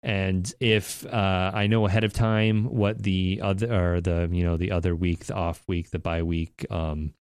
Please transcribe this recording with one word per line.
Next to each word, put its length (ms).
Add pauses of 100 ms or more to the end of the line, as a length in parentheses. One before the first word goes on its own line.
And 580
if, 440
uh, 480
I 140
know 200
ahead 180
of 80
time 540
what 360
the 400
other, 540
or 40
the, 320
you 120
know, 120
the 140
other 240
week, 320
the 80
off 320
week, 240
the 80
bye 240
week, 480
um, 420 (140)